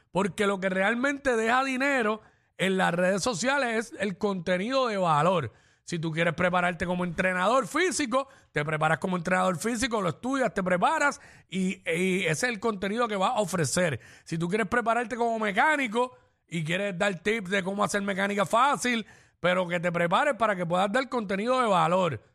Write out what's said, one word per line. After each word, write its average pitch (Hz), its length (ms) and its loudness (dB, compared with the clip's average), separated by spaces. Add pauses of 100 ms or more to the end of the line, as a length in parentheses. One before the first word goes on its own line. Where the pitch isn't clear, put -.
(140)
Porque 202 320 0
lo 202 140 0
que 190 80 -2
realmente 240 680 0
deja 233 280 2
dinero 254 580 0 (340)
en 190 220 0
las 175 160 2
redes 185 260 2
sociales 233 720 -2
es - 80 -12
el 196 160 -4
contenido 202 680 -2
de 214 100 -2
valor. 165 560 2 (300)
Si - 160 -6
tú 160 140 -4
quieres 165 220 0
prepararte 180 520 0
como 180 180 -2
entrenador 185 640 0
físico, 277 640 0 (240)
te 151 120 -2
preparas 156 340 0
como 185 180 -2
entrenador 185 420 0
físico, 233 420 -2
lo 180 100 0
estudias, 254 440 -2
te 202 80 -2
preparas 262 580 2 (300)
y, 185 400 -2
y 180 360 0
ese 160 200 0
es 254 80 0
el 196 60 -10
contenido 220 480 -2
que 214 80 -4
vas 196 160 2
a 220 80 0
ofrecer. 170 580 0 (240)
Si 165 160 -6
tú 170 100 -2
quieres 214 200 0
prepararte 233 480 0
como 233 240 0
mecánico 247 760 0 (300)
y 165 160 -6
quieres 185 340 -4
dar 196 220 0
tips 208 320 -2
de 196 140 0
cómo 202 180 -2
hacer 202 200 0
mecánica 202 440 0
fácil, 240 580 2 (360)
pero 180 260 2
que 175 140 -2
te 175 100 0
prepares 185 460 2
para 214 180 2
que 180 100 -2
puedas 185 280 0
dar 254 160 0
contenido 226 520 -2
de 240 60 2
valor, 175 560 2 (120)